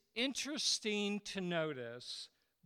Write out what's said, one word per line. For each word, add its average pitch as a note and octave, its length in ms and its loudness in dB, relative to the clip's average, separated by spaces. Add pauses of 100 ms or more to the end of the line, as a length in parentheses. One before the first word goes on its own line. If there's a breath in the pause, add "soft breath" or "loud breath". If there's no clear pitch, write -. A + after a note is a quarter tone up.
(160)
interesting G#3+ 1040 2
to - 180 -4
notice D3+ 880 -2 (380)